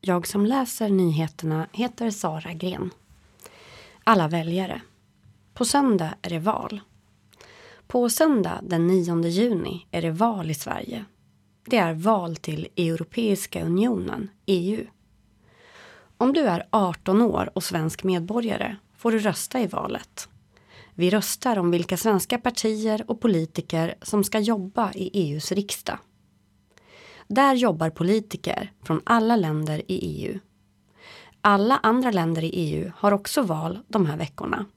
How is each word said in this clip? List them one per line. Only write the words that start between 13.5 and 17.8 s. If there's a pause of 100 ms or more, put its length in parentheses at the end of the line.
unionen, (160)
E
U. (1300)
Om
du
är
arton
år
och
svensk